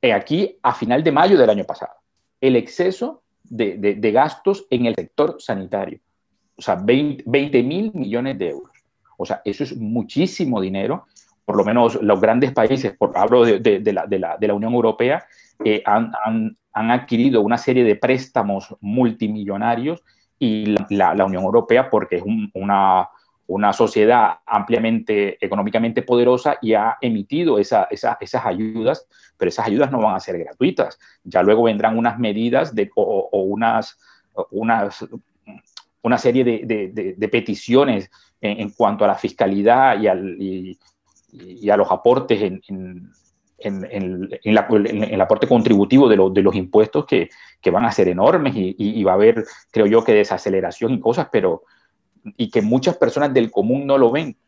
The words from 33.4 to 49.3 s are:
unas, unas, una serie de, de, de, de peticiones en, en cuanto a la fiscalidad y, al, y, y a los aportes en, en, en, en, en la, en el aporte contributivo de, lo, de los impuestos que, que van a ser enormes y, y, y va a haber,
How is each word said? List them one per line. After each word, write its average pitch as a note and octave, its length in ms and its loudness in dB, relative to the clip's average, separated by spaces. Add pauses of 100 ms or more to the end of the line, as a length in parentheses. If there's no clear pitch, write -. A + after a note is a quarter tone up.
unas, A2 580 -2 (520)
unas, G#2+ 540 -2 (960)
una A#2+ 160 0
serie B2 260 2
de, A2+ 200 0
de, G#2 240 -4
de, F#2+ 260 -8
de G#2 140 -4
peticiones A#2 840 0 (300)
en, G#2 200 -6
en G2+ 100 -8
cuanto G#2+ 340 0
a G#2 40 4
la F#2+ 60 2
fiscalidad G#2+ 840 2
y, G#2+ 80 0
al, F#2 340 -2
y, F#2 380 -10 (540)
y F#2 380 -6
a G#2 80 6
los G2+ 120 2
aportes A#2 520 2
en, F#2+ 260 -4
en, F#3 420 -14 (480)
en, G2 320 -8
en, F#2 380 -8 (160)
en G#2+ 100 2
la, G#2 160 4
en G#2+ 340 2
el G2 180 -4
aporte - 260 2
contributivo A#2+ 580 6
de, G#2+ 100 6
lo, F#2+ 120 6
de F#2+ 140 2
los F#2+ 120 2
impuestos G#2+ 520 0
que, F2 240 -2 (320)
que F#2 80 2
van G#2 160 0
a G#2+ 60 0
ser F#2 160 2
enormes A#2+ 460 2
y, F#2+ 240 -4
y, G#2+ 220 -2
y G2 40 0
va F#2+ 80 4
a - 40 2
haber, A2 280 4 (260)